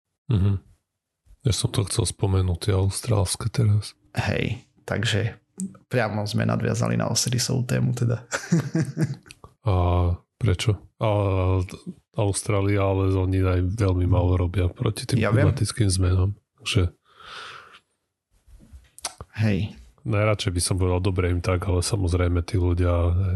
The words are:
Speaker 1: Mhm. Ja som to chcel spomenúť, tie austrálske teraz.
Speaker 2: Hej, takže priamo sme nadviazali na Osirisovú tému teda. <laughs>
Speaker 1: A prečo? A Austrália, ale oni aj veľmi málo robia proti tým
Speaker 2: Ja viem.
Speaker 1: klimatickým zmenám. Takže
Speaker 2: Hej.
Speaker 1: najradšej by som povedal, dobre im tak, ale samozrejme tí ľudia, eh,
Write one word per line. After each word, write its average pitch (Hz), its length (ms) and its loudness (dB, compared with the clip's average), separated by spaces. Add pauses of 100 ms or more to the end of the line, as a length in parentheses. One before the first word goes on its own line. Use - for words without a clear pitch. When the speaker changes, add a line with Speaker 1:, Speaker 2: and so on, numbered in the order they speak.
(280)
Speaker 1:
Mhm. 98 320 2 (800)
Ja 104 120 2
som - 160 -2
to - 160 -2
chcel 98 200 -2
spomenúť, 92 580 0
tie 98 120 0
austrálske 98 760 -2
teraz. 107 480 0 (160)
Speaker 2:
Hej, - 480 -2 (220)
takže 101 580 -2 (460)
priamo 107 380 -2
sme 110 200 -2
nadviazali 113 500 0
na 55 120 0
Osirisovú 120 580 -2
tému 127 280 0
teda. 117 320 -2 (720)
<laughs> - 680 -8
Speaker 1:
A 101 120 0 (600)
prečo? 104 440 0 (160)
A 113 120 -2 (1040)
Austrália, 101 680 0
ale 98 280 2
oni 95 300 2
aj 92 200 2 (140)
veľmi 92 300 2
málo 92 320 4
robia 90 300 0
proti - 380 -4
tým - 140 0
Speaker 2:
Ja 110 100 2
viem. 104 180 4
Speaker 1:
klimatickým 98 400 0
zmenám. 92 460 2 (240)
Takže - 360 0 (2500)
Speaker 2:
Hej. 104 340 0 (300)
Speaker 1:
najradšej 107 480 0
by 87 100 -2
som - 160 -2
povedal, 90 260 2
dobre 92 260 0
im 90 120 0
tak, 90 220 0
ale 90 180 0
samozrejme 87 600 0
tí - 140 -4
ľudia, 87 380 2
eh, 87 180 2 (240)